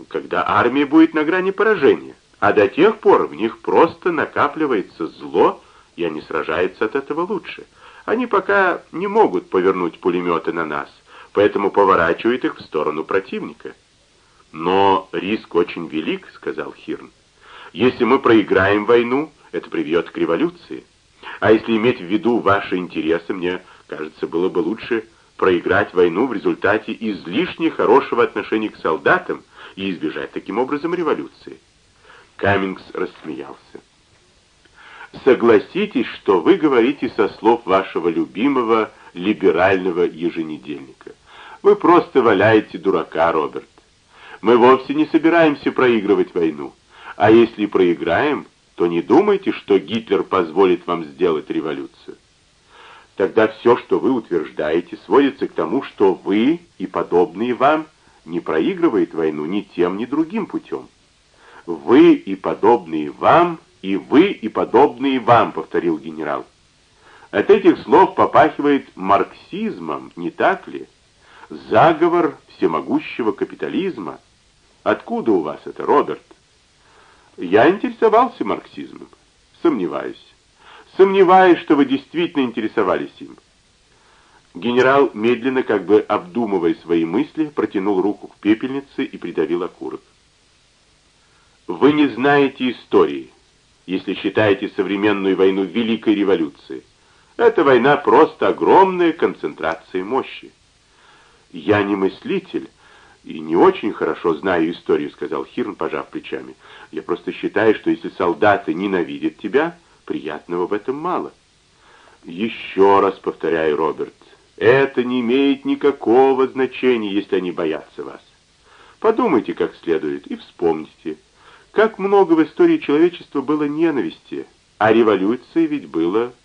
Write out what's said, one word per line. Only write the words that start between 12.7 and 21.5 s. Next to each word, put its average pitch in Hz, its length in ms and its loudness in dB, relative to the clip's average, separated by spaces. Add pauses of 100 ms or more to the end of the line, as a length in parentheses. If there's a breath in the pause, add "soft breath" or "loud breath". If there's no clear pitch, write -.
противника. - 720 -8 (760 soft breath)
«Но 95 600 2
риск 95 420 -6
очень 85 340 -2
велик», — 85 460 -8
сказал 71 380 -12
Хирн. - 380 -14 (640 loud breath)
«Если 123 320 -2
мы 123 140 4
проиграем 101 680 2
войну, 120 480 0 (200 soft breath)
это 85 180 -10
приведёт 82 400 -4
к - 80 -18
революции. 85 680 -4 (560 loud breath)
А 107 120 4